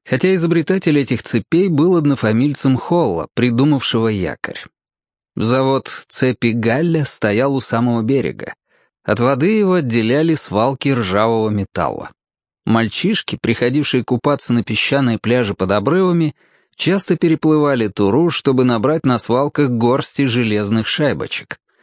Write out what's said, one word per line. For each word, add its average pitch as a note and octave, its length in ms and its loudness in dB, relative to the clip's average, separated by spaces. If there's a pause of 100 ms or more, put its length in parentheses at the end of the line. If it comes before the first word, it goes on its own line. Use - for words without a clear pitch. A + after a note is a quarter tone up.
хотя F3 320 0
изобретатель E3 600 0
этих C3 280 -2
цепей E3+ 440 0
был E3+ 280 2
однофамильцем C3+ 800 2
Холла, A#2 580 -2
придумавшего B2 720 0
якорь. F#2 540 -4 (760)
Завод C3 560 0 (180)
«Цепи A#2+ 440 0
Галля» C#3 520 0
стоял B2+ 520 0
у C3 40 -2
самого A#2 420 0
берега. A2 520 -4 (480)
От G#2 160 -2
воды C#3 400 2
его F#3+ 160 2
отделяли C#3 640 2
свалки B2+ 540 -2
ржавого A2 600 0
металла. F#2+ 600 -4 (540)
Мальчишки, A2+ 760 -2
приходившие B2 640 0
купаться C#3 480 -2
на A#2+ 100 2
песчаные A#2+ 560 -2
пляжи A2+ 360 0
под F#2 180 -2
обрывами, E3 640 0 (400)
часто F#3 400 -2
переплывали D3+ 720 2
Туру, G#2+ 420 2
чтобы C3 320 0
набрать B2+ 420 0
на B2 140 2
свалках C#3 520 0
горсти A#2+ 560 0
железных A2 600 0
шайбочек. - 720 -4 (240)